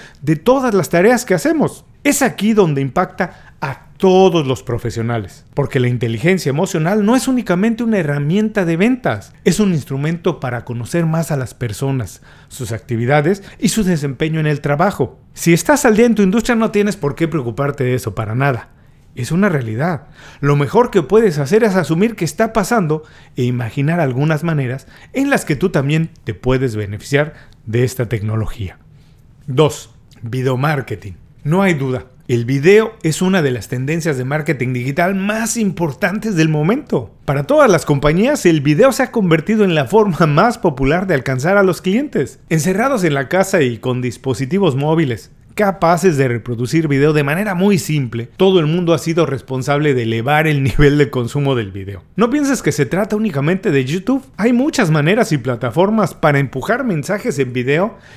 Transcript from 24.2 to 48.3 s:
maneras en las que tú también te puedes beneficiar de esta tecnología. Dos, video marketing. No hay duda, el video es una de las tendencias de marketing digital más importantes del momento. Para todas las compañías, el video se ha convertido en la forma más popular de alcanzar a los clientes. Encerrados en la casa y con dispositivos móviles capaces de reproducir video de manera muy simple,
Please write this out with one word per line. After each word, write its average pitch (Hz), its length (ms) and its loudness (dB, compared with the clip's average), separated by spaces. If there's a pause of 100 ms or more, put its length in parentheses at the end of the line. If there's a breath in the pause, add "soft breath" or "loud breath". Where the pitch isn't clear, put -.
maneras 139 420 -4 (280 loud breath)
en 277 160 0
las 247 160 0
que - 100 -2
tú 185 140 0
también 156 400 0 (140)
te 107 100 -6
puedes 127 420 -2
beneficiar 107 560 -2 (320 loud breath)
de 120 200 0
esta 123 260 -4
tecnología. 107 680 -4 (680 soft breath)
Dos, 139 420 0 (320)
video 123 380 -4
marketing. 131 540 -6 (320)
No 170 180 0
hay 185 120 2
duda, 131 320 -6 (200)
el 120 180 0
video 180 500 4 (100)
es 160 180 -2
una 185 180 2
de 139 120 0
las 113 160 -8
tendencias 147 500 -4
de 127 60 -4
marketing 139 480 -2
digital 139 420 -2
más 214 420 -4
importantes 196 800 -2
del 160 140 2
momento. 156 640 -2 (100)
Para 139 200 -2
todas 285 260 4
las 160 160 2
compañías, 160 580 0
el 160 160 4
video 151 300 4
se 254 140 -2
ha - 80 -6
convertido 202 520 2
en 175 120 2
la 139 100 0
forma 196 400 2
más 175 320 2
popular 151 480 0
de 185 80 0
alcanzar 135 420 0
a 202 60 6
los 180 180 2
clientes. 208 680 -2
Encerrados 190 560 0
en 151 100 2
la 139 140 -2
casa 185 340 2
y 120 160 0
con 123 240 -4
dispositivos 135 720 -2
móviles 147 560 -2 (240)
capaces 175 640 2
de 135 100 2
reproducir 123 580 -2
video 143 280 2
de 151 80 2
manera 170 320 -2
muy 190 240 2
simple, 120 580 -4